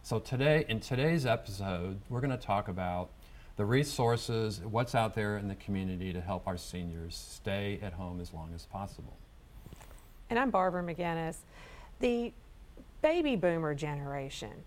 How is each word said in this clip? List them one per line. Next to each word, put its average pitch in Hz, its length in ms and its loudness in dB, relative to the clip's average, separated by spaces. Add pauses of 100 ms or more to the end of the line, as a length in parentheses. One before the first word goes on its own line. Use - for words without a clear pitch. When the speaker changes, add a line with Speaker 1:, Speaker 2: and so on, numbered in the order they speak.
Speaker 1:
So 113 140 0
today, 147 500 4
in 110 120 0
today's 139 480 2
episode, 95 840 0
we're 123 120 0
gonna 131 140 2
talk 104 340 0
about 90 420 -2 (440)
the 104 100 2
resources, 117 960 2
what's 113 340 0
out 110 180 4
there 104 240 2
in 101 100 -2
the 95 60 -2
community 92 580 -2
to 87 80 -2
help 92 280 -4
our 90 100 -2
seniors 85 580 -6
stay 101 680 -4
at 92 100 -6
home 90 260 -6
as 85 140 -8
long 80 220 -8
as 82 100 -10
possible. - 500 -10 (1160)
Speaker 2:
And 233 80 4
I'm 269 100 4
Barbara 185 320 4
McGinnis. 165 540 0 (640)
The 240 340 2 (720)
baby 302 320 6
boomer 165 400 4
generation 139 920 -4